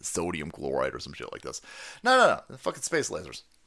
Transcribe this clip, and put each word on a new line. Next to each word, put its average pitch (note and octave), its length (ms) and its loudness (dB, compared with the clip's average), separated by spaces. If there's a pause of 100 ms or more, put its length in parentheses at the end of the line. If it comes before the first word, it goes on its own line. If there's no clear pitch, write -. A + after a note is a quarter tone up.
sodium E2+ 480 -2
chloride C2+ 440 -2
or A#1+ 60 -8
some C#2+ 120 -12
shit A#1+ 200 -12
like - 100 -12
this. - 180 -10 (420)
No, B3+ 140 6
no, B3 100 10
no. D3 220 6
The C3 100 -16
fucking D3+ 240 -6
space D3 280 0
lasers. - 320 -8 (240)